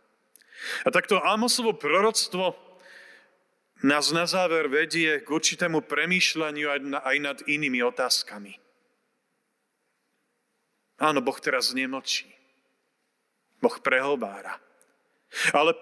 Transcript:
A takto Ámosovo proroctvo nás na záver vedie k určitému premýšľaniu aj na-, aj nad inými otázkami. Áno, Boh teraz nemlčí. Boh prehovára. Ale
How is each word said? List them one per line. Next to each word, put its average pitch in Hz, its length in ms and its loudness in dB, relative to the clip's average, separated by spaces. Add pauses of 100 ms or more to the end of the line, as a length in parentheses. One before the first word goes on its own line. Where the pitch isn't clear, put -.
(840)
A - 40 4
takto 180 320 2
Ámosovo 220 560 2
proroctvo 185 800 0 (1300)
nás 143 240 4
na 165 160 0
záver 165 480 0
vedie 156 480 0
k - 80 -18
určitému 160 560 0
premýšľaniu 151 880 -2
aj 143 80 -2
na-, 139 240 -6
aj 131 160 0
nad 143 240 -6
inými 143 400 -2
otázkami. 120 720 -2 (2500)
Áno, 147 240 2
Boh 131 160 0
teraz 127 400 -2
nemlčí. 131 480 -4 (1400)
Boh 120 240 4
prehovára. 127 720 0 (960)
Ale 160 300 4